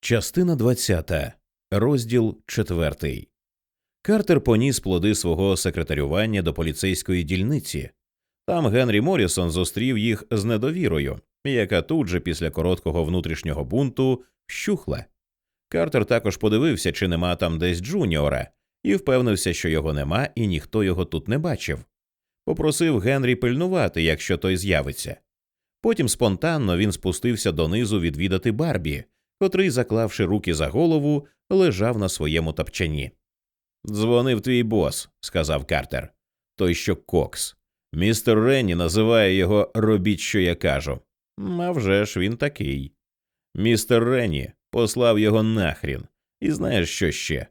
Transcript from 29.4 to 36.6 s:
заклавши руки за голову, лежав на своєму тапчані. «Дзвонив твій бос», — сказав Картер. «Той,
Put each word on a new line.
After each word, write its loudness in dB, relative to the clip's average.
заклавши 0
руки 0
за -2
голову, 0
лежав 2
на 0
своєму -2
тапчані. -4
«Дзвонив 2
твій 2
бос», — 0
сказав -2
Картер. -4
«Той, 2